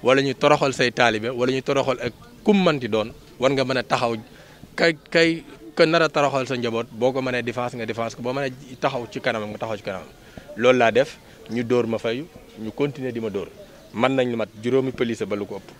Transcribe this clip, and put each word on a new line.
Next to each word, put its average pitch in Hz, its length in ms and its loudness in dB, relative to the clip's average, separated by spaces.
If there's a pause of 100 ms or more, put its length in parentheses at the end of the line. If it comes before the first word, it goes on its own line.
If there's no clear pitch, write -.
wala 131 200 6
ñu 135 120 0
toroxal 143 400 4
say 123 180 2
taalibe, 113 380 2
wala 127 220 0
ñu 131 100 -2
toroxal 131 380 0
ak 123 120 -4 (320)
kum 202 180 6
manti 147 260 2
doon, 107 220 0 (280)
war 127 140 4
nga 135 120 2
mën 131 140 -2
a 120 40 -2
taxaw 120 340 0 (600)
kay, 170 200 2 (140)
kay, 165 340 2 (320)
ka 170 100 6
nar 165 160 4
a 156 60 2
toroxal 135 400 0
sa 135 80 -4
njaboot, 117 340 -2
boo 120 220 0
ko 131 100 -2
mënee 123 200 -2
défense 120 340 -6
nga 117 100 -6
défense 117 300 -6
ko, 127 60 -12
boo 123 100 -4
mënee 139 180 -4 (300)
taxaw 131 300 -2
ci 131 100 -8
kanamam 113 300 -2
nga 104 80 -10
taxaw 113 180 -6
ci - 80 -12
kanamam. 90 240 -8 (480)
Loolu 127 220 4
laa 117 120 6
def, 123 260 2 (340)
ñu 117 120 -4
dóor 120 240 2
ma 113 120 -2
fayu, 120 280 -6 (320)
ñu 110 140 -8
continuer 135 400 -4
di 117 80 -6
ma 110 100 -4
dóor. 95 160 -6 (480)
Man 127 220 2
nañ 127 140 0
lu 117 60 -4
mat 107 120 -4 (140)
juróomi 127 300 0
police 117 320 -4
ba 101 120 -6
lu 101 100 -6
ko 101 100 -12
ëpp. - 240 -16